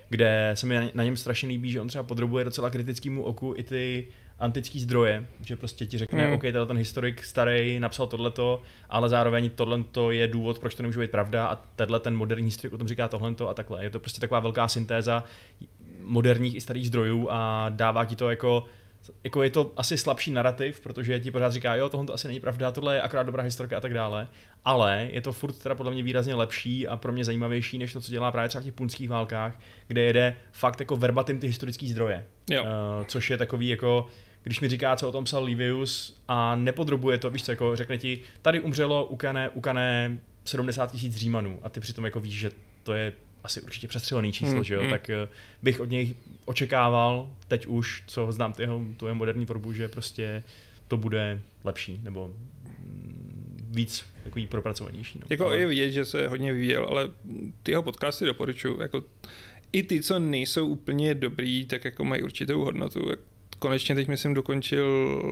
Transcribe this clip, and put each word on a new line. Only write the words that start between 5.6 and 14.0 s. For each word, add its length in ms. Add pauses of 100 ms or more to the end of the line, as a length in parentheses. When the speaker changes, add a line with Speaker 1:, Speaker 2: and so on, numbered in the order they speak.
Speaker 1:
ti 120
řekne, 260
Speaker 2:
Hmm. 100
Speaker 1:
„OK, 80
tenhle 240
ten 100
historik 480
starý 560
napsal 260
tohleto, 560 (280)
ale 180
zároveň 420
tohleto 600
je 180
důvod, 300
proč 160
to 80
nemůže 180
být 100
pravda 360
a 100 (200)
tenhle 240
ten 160
moderní 300
historik 260
o 60
tom 100
říká 200
tohleto 400
a 60
takhle.“ 300
Je 60
to 100